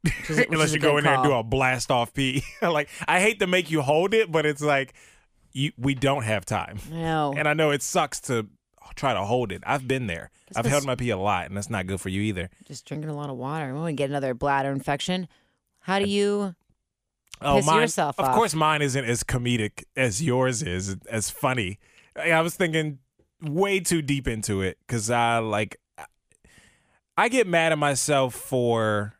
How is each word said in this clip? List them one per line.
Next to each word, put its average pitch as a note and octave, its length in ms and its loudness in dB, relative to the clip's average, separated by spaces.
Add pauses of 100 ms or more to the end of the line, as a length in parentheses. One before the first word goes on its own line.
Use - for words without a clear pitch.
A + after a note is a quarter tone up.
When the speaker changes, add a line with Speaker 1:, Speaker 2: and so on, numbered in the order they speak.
Speaker 1:
Which - 280 -2
is, D#3 80 0
which - 100 2
Speaker 2:
<laughs> - 40 -2
Unless D#3 160 4
Speaker 1:
is D3 60 0
a - 20 0
Speaker 2:
you D3 60 0
go D3 100 6
Speaker 1:
good D3 60 4
Speaker 2:
in C#3+ 60 0
there D3 100 6
and C3 80 4
do C#3+ 80 4
Speaker 1:
call. B2 100 2
Speaker 2:
a A2 40 -4
blast B2+ 460 0
off A#2+ 240 2
pee. C3+ 280 0 (100)
<laughs> - 100 -6
Like, D#3 260 0 (200)
I F3 120 4
hate G#3 200 2
to G3+ 60 2
make F3+ 240 0
you D#3 120 2
hold D#3+ 320 2
it, A3 180 2
but D#3 140 2
it's D3 160 -2
like, C#3 320 0 (580)
you, C3+ 260 -2
we C3+ 160 0
don't C3+ 300 2
have G#2+ 220 0
time. G2 320 -4 (120)
Speaker 1:
I D#3+ 60 -12
know. D#3+ 400 -2
Speaker 2:
And D3 120 0
I D3 60 2
know D#3 160 4
it C#3+ 120 0
sucks - 400 -2
to A2+ 240 -2 (500)
try C3+ 180 0
to F#2+ 80 0
hold A2+ 300 0
it. F2+ 140 -10
I've C3 220 -2
been C3 180 -2
there. E2+ 240 -8 (180)
Speaker 1:
Guess - 100 -8
Speaker 2:
I've A#2 60 -2
Speaker 1:
this C3 80 2
Speaker 2:
held C#3+ 140 2
my B2+ 80 -2
pee B2 160 -2
a G2+ 60 0
lot, F#2 300 0
and G2 100 -8
that's G2+ 140 -6
not F#2+ 160 -2
good F#2 140 -4
for - 100 -8
you F#2+ 120 -2
either. F#2 260 -4 (180)
Speaker 1:
Just C#3+ 200 -18
drinking D3+ 240 -8
a D3 60 -6
lot D3 140 -8
of C3 60 -10
water. C3+ 360 -6
We D3 80 -6
won't D#3+ 160 -4
get C#3 140 0
another C#3 240 -2
bladder C#3 380 0
infection. D3+ 560 -4 (520)
How F#3+ 180 -2
do G3 80 0
you G3+ 480 0 (840)
Speaker 2:
Oh, C#3+ 160 2
Speaker 1:
piss C3 100 4
Speaker 2:
mine, D#3+ 140 6
Speaker 1:
yourself D#3 380 0
Speaker 2:
of C#3+ 80 0
Speaker 1:
off? B2+ 80 2
Speaker 2:
course G#3+ 200 2
mine D#3 280 2
isn't C3+ 220 0
as A#2 200 -2
comedic A#2+ 600 -2 (120)
as B2 260 0
yours B2+ 400 0
is, F#2+ 340 -4 (140)
as A2 200 -4
funny. A#2+ 480 -2 (380)
I, E3 160 -2
I D#3+ 100 4
was E3 140 -2
thinking D#3 420 -2 (440)
way F#3+ 380 0
too E3 220 0
deep C#3 260 -2
into G#2+ 340 -2
it F#2 240 -4
'cause A2 240 -2
I, A#2+ 280 4
like, G#2+ 380 -2 (1400)
I G#3+ 120 4
get G#3+ 180 2
mad E3 260 4
at D3+ 60 0
myself C#3 560 2
for A2 840 0